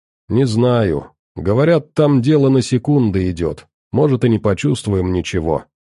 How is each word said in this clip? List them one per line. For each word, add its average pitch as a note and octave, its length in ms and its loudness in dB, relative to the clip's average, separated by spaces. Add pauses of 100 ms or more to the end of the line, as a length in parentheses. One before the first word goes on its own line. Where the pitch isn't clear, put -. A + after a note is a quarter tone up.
(280)
"Не B2+ 180 0
знаю. A2+ 680 0 (220)
Говорят, C#3+ 600 0
там D3 260 2
дело C#3 300 2
на C3+ 100 2
секунды A2+ 720 0
идёт. E2 360 -6 (260)
Может, C3 340 2
и - 20 2
не A2 100 2
почувствуем G2+ 720 -2
ничего", — E2 540 -2 (340)